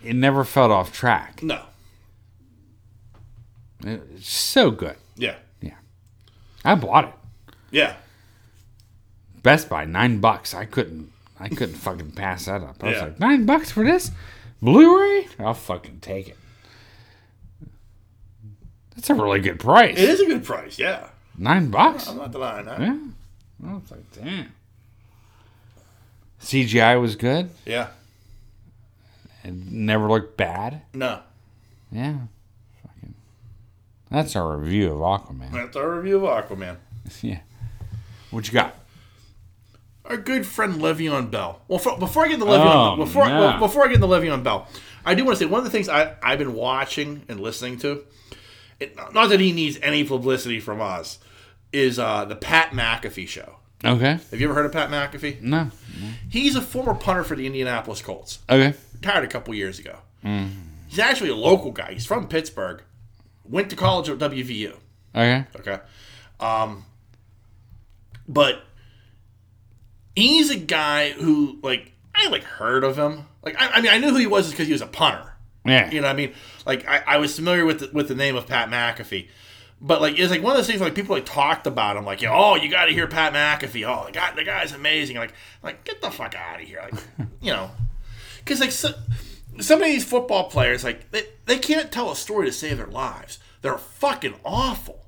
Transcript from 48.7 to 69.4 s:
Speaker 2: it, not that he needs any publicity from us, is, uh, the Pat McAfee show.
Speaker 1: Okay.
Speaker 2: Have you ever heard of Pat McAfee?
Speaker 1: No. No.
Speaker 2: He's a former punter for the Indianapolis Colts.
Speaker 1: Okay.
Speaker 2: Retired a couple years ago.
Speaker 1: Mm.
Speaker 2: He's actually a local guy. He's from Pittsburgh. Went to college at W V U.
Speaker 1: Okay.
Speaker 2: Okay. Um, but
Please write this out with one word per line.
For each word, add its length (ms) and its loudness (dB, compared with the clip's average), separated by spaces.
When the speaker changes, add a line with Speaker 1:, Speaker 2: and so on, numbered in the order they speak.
Speaker 2:
it, 160 -12
not 180 4
that 100 6
he 120 4
needs 300 -2
any 220 0
publicity 560 -2
from 200 -8
us, 380 -8
is, 260 2
uh, 280 -2
the 100 -10
Pat 340 4
McAfee 580 -4
show. 280 -16
Speaker 1:
Okay. 340 2
Speaker 2:
Have 100 -8
you 60 0
ever 80 -2
heard 120 2
of 60 -4
Pat 160 -2
McAfee? 540 -6
Speaker 1:
No. 220 0
No. 60 -6
Speaker 2:
He's 240 0
a 80 0
former 320 -4
punter 300 -2
for 120 -6
the 100 -8
Indianapolis 540 -4
Colts. 380 -12
Speaker 1:
Okay. 260 6
Speaker 2:
Retired 300 -2
a 40 -8
couple 260 -10
years 240 -8
ago. 180 -18
Speaker 1:
Mm. 260 -4
Speaker 2:
He's 140 -6
actually 300 0
a 60 -2
local 360 4
guy. 200 -12
He's 140 -10
from 220 -4
Pittsburgh. 540 -6
Went 260 -4
to 60 -10
college 320 2
at 100 -6
W 260 -4
V 100 -10
U. 220 -8
Speaker 1:
Okay. 300 2
Speaker 2:
Okay. 200 -8
Um, 440 -4
but 340 2